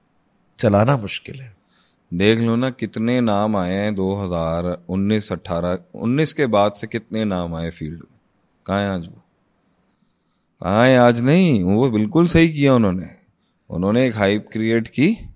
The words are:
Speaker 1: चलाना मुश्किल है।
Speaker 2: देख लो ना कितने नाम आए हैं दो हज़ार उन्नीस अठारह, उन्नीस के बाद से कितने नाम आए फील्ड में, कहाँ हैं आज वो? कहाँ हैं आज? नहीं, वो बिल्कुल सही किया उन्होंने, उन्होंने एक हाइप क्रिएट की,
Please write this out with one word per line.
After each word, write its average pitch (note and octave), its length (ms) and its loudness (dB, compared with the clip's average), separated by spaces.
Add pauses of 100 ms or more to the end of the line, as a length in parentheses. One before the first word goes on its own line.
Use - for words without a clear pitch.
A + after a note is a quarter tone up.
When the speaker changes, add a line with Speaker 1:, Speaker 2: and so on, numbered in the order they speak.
(580)
Speaker 1:
चलाना A2+ 380 4
मुश्किल - 440 -10
है। A#2+ 160 -20 (580)
Speaker 2:
देख G#2+ 240 4
लो A#2 180 0
ना B2+ 140 -2
कितने A#2+ 500 -4
नाम G#2+ 360 0
आए F2+ 160 0
हैं G#2 220 -2
दो F#2+ 200 -2
हज़ार F2 760 -4
उन्नीस G2+ 440 -2
अठारह, F2 460 -4 (160)
उन्नीस C3+ 380 -2
के C#3+ 140 -2
बाद G#2 260 2
से - 140 -12
कितने A2 380 -6
नाम F2 300 -4
आए E2 160 -6
फील्ड D#2+ 280 -10
में, - 200 -20 (480)
कहाँ G2 140 -4
हैं G2+ 80 -4
आज F2+ 180 -6
वो? - 160 -20 (1400)
कहाँ G#2 240 2
हैं C3 120 6
आज? A#2+ 220 4
नहीं, C#3+ 420 2
वो G#2+ 280 2
बिल्कुल A2 380 2
सही E3 200 4
किया C#3 260 2
उन्होंने, F#2+ 320 0 (640)
उन्होंने G#2+ 360 0
एक A2+ 100 -4
हाइप G#2 360 0
क्रिएट A2+ 360 0
की, F#3 280 0 (200)